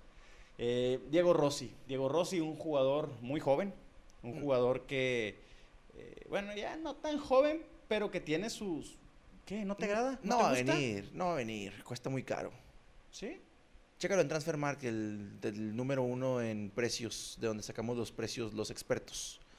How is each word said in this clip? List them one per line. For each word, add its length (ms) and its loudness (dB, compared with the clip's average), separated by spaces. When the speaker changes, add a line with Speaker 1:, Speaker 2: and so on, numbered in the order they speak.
Speaker 1:
Eh, 420 2
Diego 220 8
Rossi. 400 2
Diego 220 0
Rossi, 300 2
un 160 -2
jugador 540 2
muy 180 -4
joven, 340 2
un 140 -8
Speaker 2:
Mm. 40 -8
Speaker 1:
jugador 440 4
que, 500 0
eh, 320 -16
bueno, 260 -4
ya 220 -6
no 180 -6
tan 240 -2
joven, 420 4
pero 220 0
que 120 -4
tiene 280 0
sus... 480 -6
¿qué? 200 -4
¿No 100 -2
te 100 -2
agrada? 380 2
¿No 60 0
Speaker 2:
No 80 4
Speaker 1:
te 60 8
Speaker 2:
va 60 8
a 60 6
Speaker 1:
gusta? 180 4
Speaker 2:
venir, 400 2
no 120 -2
va 80 2
a 20 0
venir, 480 -4
cuesta 260 -6
muy 140 -2
caro. 280 -4
Speaker 1:
¿Sí? 300 -10
Speaker 2:
Chécalo 240 4
en 60 4
Transfermarkt, 560 -2
el, 580 -2
del 340 -2
número 280 0
uno 360 0
en 300 -2
precios, 720 -4
de 60 0
donde 160 -2
sacamos 340 -4
los 140 -2
precios, 420 -4
los 160 -2
expertos. 680 -4